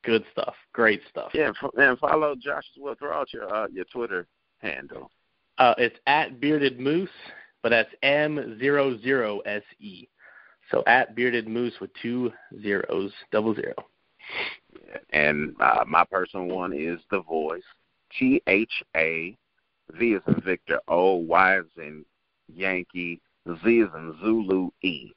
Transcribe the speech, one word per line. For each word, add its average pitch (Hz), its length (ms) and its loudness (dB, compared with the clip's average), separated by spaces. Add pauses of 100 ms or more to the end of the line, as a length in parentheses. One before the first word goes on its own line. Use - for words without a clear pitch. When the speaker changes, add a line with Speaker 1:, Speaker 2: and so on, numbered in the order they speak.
Speaker 1:
Good 113 260 2
stuff, - 240 -6 (180)
great 110 280 4 (100)
stuff. - 240 -10
Speaker 2:
Yeah, 151 140 2
and 107 80 -6
fo-, - 200 -8
and 131 220 4
follow 151 380 2
Josh 143 280 -6 (100)
as 135 60 -20
well. 139 140 -8
Throw 147 180 -10
out 147 200 -6
your, 104 200 -8
uh, 107 200 -2
your 90 140 -8
Twitter 101 400 -6 (320)
handle. 69 520 -10 (480)
Speaker 1:
Uh, 127 180 6
it's 120 300 0
at 135 340 0
Bearded 143 380 0
Moose, 156 320 -2 (520)
but 113 80 2
that's 113 200 2 (140)
M 143 560 0
zero 139 380 2
zero 110 420 0
S 104 240 -8 (160)
E. 101 260 -16 (640)
So - 160 0
at 117 300 4
Bearded 120 320 0
Moose 117 320 -4
with 95 100 -12 (100)
two 120 320 -4 (300)
zeros, 98 500 -2 (200)
double 107 220 2
zero. - 200 -6 (1120)
Speaker 2:
Yeah, - 100 -14 (120)
and, 76 500 0
uh, 60 280 4
my 82 160 4
personal 92 420 -4
one 90 260 -4
is 82 280 -4 (100)
The 95 120 0
Voice, 80 420 -4 (520)
T 131 300 4
H 104 380 2 (120)
A, 82 400 -2 (560)
V 113 220 2
as 92 140 -2
in - 140 2
Victor, 87 440 -2
O, 92 300 4
Y 92 420 4
as 87 60 -4 (140)
in 76 260 -14 (500)
Yankee, 87 640 -6 (240)
Z 87 360 2
as 104 140 4
in 80 260 -14
Zulu, 95 500 0 (120)
E. 71 340 -6